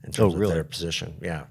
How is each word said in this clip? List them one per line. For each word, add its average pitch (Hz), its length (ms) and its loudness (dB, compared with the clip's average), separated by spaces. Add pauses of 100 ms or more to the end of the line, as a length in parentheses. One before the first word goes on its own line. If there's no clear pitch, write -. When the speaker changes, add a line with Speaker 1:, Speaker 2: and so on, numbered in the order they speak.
Speaker 1:
in - 60 -12
Speaker 2:
Oh, - 20 -10
Speaker 1:
terms 101 240 6
of 87 40 0
Speaker 2:
really? 98 140 2
Speaker 1:
their 80 100 2
position. 82 580 -6
Yeah, 80 300 -6